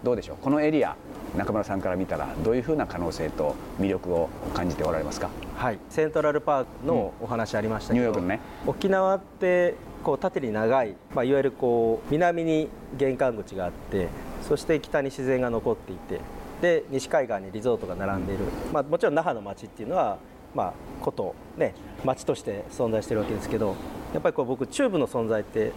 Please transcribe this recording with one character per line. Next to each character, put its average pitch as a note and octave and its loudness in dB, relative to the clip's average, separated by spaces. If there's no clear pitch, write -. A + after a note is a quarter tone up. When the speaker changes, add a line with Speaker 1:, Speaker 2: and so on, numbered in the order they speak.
Speaker 1:
ど B2 4
う A#2+ 4
で A#2+ -4
し E2+ -12
ょ - -8
う？ - -12
こ C3+ 0
の D3 6
エ D3+ 4
リ C#3+ 4
ア、 D#2 -2
中 F#2 0
村 G#2 2
さ G2+ -2
ん F#2+ 0
か F#2 -2
ら F#2 2
見 F#2+ 0
た E2+ -2
ら D2 -4
ど A2 4
う B2 4
い B2+ 2
う - -6
ふ D#3+ 0
う D3+ 4
な B2+ 0
可 F2 -8
能 E2+ -2
性 D#2+ -2
と D2+ -2
魅 G2 4
力 F2+ 0
を E2 2
感 F2+ 0
じ D2 -4
て D#2 0
お E2 2
ら D#2+ 0
れ D2+ -2
ま D2 -4
す - -8
か？ E2+ -4
Speaker 2:
は B2 0
い。 G2 -6
セ D#3 2
ン D#3 0
ト D#3 2
ラ D3+ 4
ル D3 2
パ C#3+ 2
ー B2 -2
ク - -10
の C3 2
お A#2 -6
話 A2+ -2
あ G#2 2
り A2 -2
ま A2 0
し - -10
た A#2 4
け A#2+ 6
ど、 A#2+ 4
Speaker 1:
う - 0
ん。 - 0
ニ G2+ 2
ュ - -2
ー - -
ヨ - -
ー - -
ク - -
の F2+ 0
ね。 F2+ 0
Speaker 2:
沖 C#3+ 0
縄 F#3+ 6
っ - -4
て F3+ 2
こ D3+ 4
う C3+ 2
縦 F#3 0
に A#2 -2
長 A2+ 4
い、 G2 -4
ま C3 2
あ、 - 4
い C3 4
わ C#3 6
ゆ C3 4
る C3+ 4
こ A#2 4
う - 0
南 E3+ 4
に D#3 2
玄 C3 2
関 B2+ 2
口 G2+ -8
が F#2 -2
あ F2 -2
っ - -12
て、 F#2 -2
そ D3 4
し - -6
て D#3 2
北 C#3+ 0
に C#3 -2
自 C3+ -4
然 C3 4
が B2 2
残 A2+ 0
っ G#2 2
て - -14
い F#2 -8
て、 - -8
で、 E3+ 4
西 C3+ -2
海 C#3+ 4
岸 G#2+ -2
に G2 -8
リ G#2+ -6
ゾ A#2+ 4
ー - 2
ト F#2+ -6
が F2+ -4
並 F#2+ 0
ん F#2 -4
で G2 -2
い F#2+ -2
る。 G2 -2
Speaker 1:
う - -6
ん。 - -4
Speaker 2:
ま D3+ 2
あ、 - -2
も D3+ 0
ち - 2
ろ F#3 4
ん C#3+ 2
那 D#3+ 2
覇 D#3+ 0
の G#2+ -6
街 G2+ -10
っ - -16
て - -14
い G#2 -6
う - -6
の F3 0
は、 A2+ 2
ま B2 0
あ、 F2 -2
古 C3+ 0
都、 F#2 -4
ね、 C3 0
街 C3 0
と C3+ 0
し - -14
て G2+ -4
存 A#2 0
在 G#2+ 2
し - -10
て - -2
る G#2+ 2
わ G2+ 0
け A#2 -2
で G2 -4
す - -6
け A2 0
ど、 G#2 0
や - 0
っ - -2
ぱ E3+ 6
り - -10
こ D3 0
う、 - 2
僕、 B2+ -2
チ - -2
ュ C4 6
ー A3 4
ブ F3+ 2
の B2+ 4
存 A#2 -2
在 G#2+ 2
っ G2+ -6
て A2 0